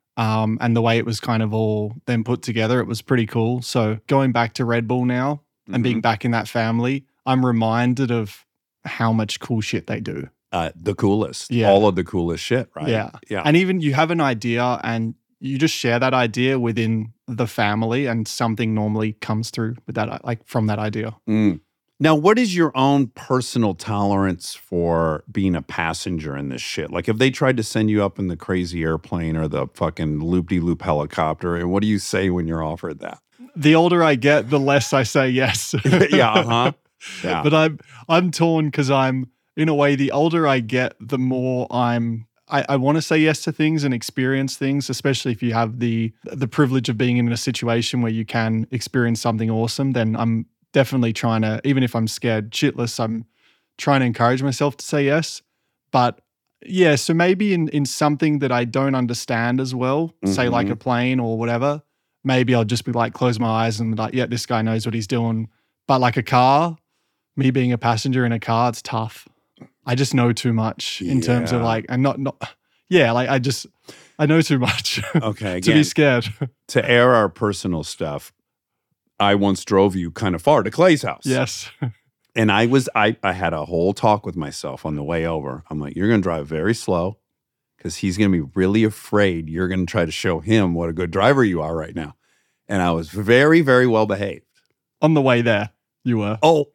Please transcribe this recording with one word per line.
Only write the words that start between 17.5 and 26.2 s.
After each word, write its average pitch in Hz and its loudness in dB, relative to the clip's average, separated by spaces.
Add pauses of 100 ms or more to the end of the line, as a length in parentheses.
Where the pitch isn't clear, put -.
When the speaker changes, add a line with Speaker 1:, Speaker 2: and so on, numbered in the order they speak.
Speaker 1:
and 113 -2
something 113 -2
normally 107 -2
comes 110 -6
through 113 -6 (100)
with - -10
that, 117 -6
like, 117 -8
from 110 -2
that 104 -2
idea. 107 -6 (140)
Speaker 2:
Mm. 107 0 (400)
Now, 156 6
what 185 4
is 220 0
your 160 0
own 139 4
personal 120 -2
tolerance 98 0
for 82 -2
being 95 0
a 82 -2
passenger 80 -6